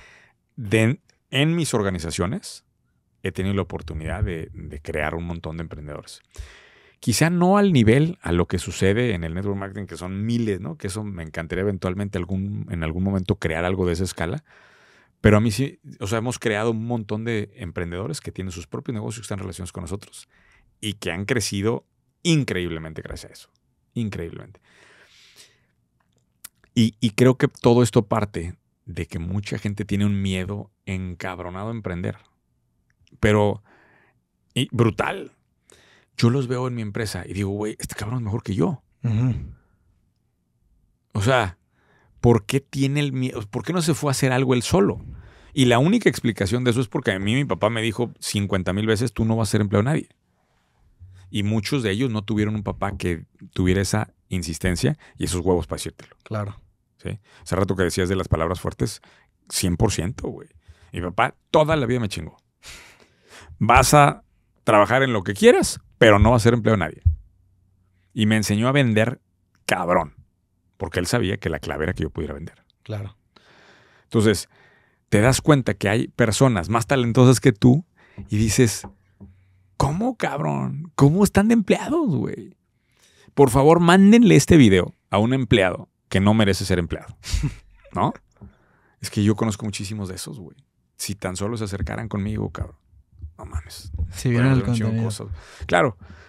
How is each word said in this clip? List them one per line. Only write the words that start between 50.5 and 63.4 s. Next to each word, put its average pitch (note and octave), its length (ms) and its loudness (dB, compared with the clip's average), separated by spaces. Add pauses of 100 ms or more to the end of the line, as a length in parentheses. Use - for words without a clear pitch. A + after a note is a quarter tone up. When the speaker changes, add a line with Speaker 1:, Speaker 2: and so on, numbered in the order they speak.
Speaker 1:
Y G#2 120 -4
muchos A2 400 -2
de G#2+ 80 0
ellos A#2 200 -2
no G#2+ 120 -4
tuvieron G#2+ 320 -2
un G#2 100 -6
papá G2 340 -6
que F2 260 -4 (300)
tuviera F#2 260 2
esa G#2+ 320 -2 (160)
insistencia F2+ 680 -2 (180)
y - 80 -4
esos F2 160 -2
huevos F2 260 0
para - 120 -8
decírtelo. - 460 -14
Speaker 2:
Claro. G#2 360 -10 (380)
Speaker 1:
¿Sí? G2 200 -10 (240)
Hace - 140 -4
rato F#2+ 200 0
que F#2 80 2
decías F2 260 0
de G2 60 0
las F2+ 120 -4
palabras E2 320 0
fuertes, - 400 -6 (480)
cien - 300 -2
por G#2+ 120 4
ciento, - 380 -6
güey. - 200 -12 (440)
Mi E2+ 80 -8
papá F2+ 340 -2 (160)
toda D#3 260 4
la C3 100 0
vida B2 140 0
me G#2+ 80 -4
chingó. D#2+ 280 -10 (1200)